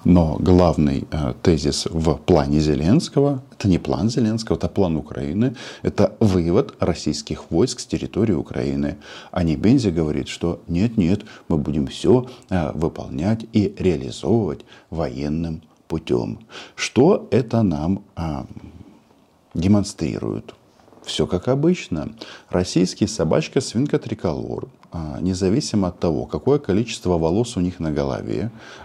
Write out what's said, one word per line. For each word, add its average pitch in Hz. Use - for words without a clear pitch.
но 87
главный, 82
э, 71
тезис 73
в 80
плане 73
Зеленского — 123
это -
не 85
план 80
Зеленского, 113
это 92
план 90
Украины, 85
это -
вывод 92
российских -
войск 82
с -
территории 92
Украины. 69
А 92
Небензи 92
говорит, 78
что -
«Нет-нет, 101
мы 80
будем 71
все, 123
э, 82
выполнять 82
и 101
реализовывать 78
военным 80
путем». 58
Что 185
это 117
нам, 85
а, -
демонстрирует? 76
Все -
как 90
обычно. 139
Российский 107
собачка-свинка 131
Триколор, 76
а, 78
независимо 95
от 85
того, 76
какое 135
количество 101
волос 87
у 92
них 90
на 80
голове, 67